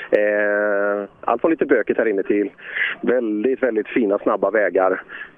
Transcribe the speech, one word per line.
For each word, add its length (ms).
Eh, 960
allt 220
var 80
lite 160
bökigt 320
här 100
inne 140
till 280
väldigt, 600
väldigt 260
fina, 300
snabba 320
vägar. 520